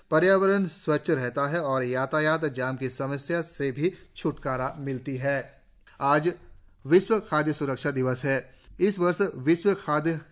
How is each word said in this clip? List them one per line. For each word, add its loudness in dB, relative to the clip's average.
पर्यावरण 4
स्वच्छ -2
रहता 0
है -2
और 0
यातायात 0
जाम -4
की -4
समस्या -4
से -4
भी -2
छुटकारा -4
मिलती -6
है। -4
आज 4
विश्व 6
खाद्य 0
सुरक्षा -2
दिवस 0
है। 2
इस 2
वर्ष 2
विश्व 2
खाद्य 0